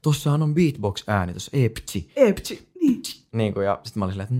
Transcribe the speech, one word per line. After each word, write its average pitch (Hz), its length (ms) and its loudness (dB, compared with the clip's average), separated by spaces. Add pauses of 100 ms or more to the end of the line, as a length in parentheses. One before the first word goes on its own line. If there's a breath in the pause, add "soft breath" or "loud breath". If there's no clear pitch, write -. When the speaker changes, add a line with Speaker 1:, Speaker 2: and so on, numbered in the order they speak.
Speaker 1:
tossahan 147 420 0
on 151 120 0
beatbox-ääni 101 760 0
tossa, - 240 -12
Eeptsi. - 580 -2
Speaker 2:
Eeptsi, - 540 2 (120)
niin. 262 200 4 (320)
Speaker 1:
Niinku, 104 280 0
ja 101 220 0
sit - 120 -14
mä 101 100 0
olin 92 80 -2
silleen, 101 200 -6
että - 60 0